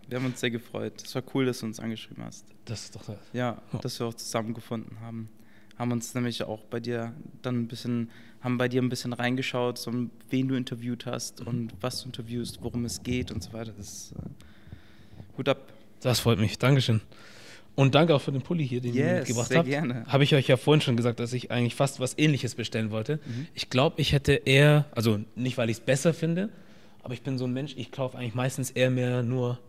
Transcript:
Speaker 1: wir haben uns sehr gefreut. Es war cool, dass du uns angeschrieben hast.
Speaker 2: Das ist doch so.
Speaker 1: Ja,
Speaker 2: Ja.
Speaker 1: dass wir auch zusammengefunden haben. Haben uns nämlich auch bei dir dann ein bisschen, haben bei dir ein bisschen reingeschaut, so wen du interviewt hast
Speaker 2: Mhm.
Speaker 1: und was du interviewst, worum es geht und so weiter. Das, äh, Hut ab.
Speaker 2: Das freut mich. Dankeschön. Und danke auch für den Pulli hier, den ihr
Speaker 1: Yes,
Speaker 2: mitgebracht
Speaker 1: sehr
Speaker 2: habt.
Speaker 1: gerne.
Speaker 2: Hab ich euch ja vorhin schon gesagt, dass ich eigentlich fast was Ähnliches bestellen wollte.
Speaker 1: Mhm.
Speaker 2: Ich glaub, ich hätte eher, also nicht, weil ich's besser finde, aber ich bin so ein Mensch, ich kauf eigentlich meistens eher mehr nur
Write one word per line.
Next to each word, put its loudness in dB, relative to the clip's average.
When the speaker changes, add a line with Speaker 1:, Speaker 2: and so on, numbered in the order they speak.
Speaker 1:
wir -6
haben -2
uns -6
sehr 0
gefreut. -6
Es -16
war -4
cool, 2
dass -2
du -8
uns -8
angeschrieben -10
hast. -14
Speaker 2:
Das -10
ist -18
doch -16
so. -12
Speaker 1:
Ja, -4
Speaker 2:
Ja. -4
Speaker 1:
dass -8
wir -2
auch -6
zusammengefunden -6
haben. -10
Haben -2
uns -4
nämlich -2
auch -6
bei -6
dir -4
dann -2
ein -2
bisschen, -4
haben 0
bei 2
dir 2
ein 2
bisschen -4
reingeschaut, -2
so -6
wen 2
du 0
interviewt -6
hast -8
Speaker 2:
Mhm. -10
Speaker 1:
und -4
was -4
du -12
interviewst, -8
worum -4
es -6
geht -2
und -6
so -14
weiter. -10
Das, -14
äh, -16
Hut -2
ab. -2
Speaker 2:
Das 2
freut 4
mich. 0
Dankeschön. 4
Und 6
danke 8
auch 2
für -4
den -2
Pulli -2
hier, -2
den -2
ihr 2
Speaker 1:
Yes, 2
Speaker 2:
mitgebracht -2
Speaker 1:
sehr 4
Speaker 2:
habt. 2
Speaker 1:
gerne. -2
Speaker 2:
Hab 6
ich 6
euch 4
ja 8
vorhin 6
schon 2
gesagt, 2
dass -4
ich -4
eigentlich 2
fast 0
was -2
Ähnliches 2
bestellen -2
wollte. -2
Speaker 1:
Mhm. -6
Speaker 2:
Ich -10
glaub, 4
ich 2
hätte 4
eher, 8
also 2
nicht, -2
weil 2
ich's -2
besser 2
finde, -2
aber -8
ich -10
bin -4
so -2
ein -2
Mensch, -6
ich -10
kauf -4
eigentlich -6
meistens -2
eher 4
mehr 0
nur 0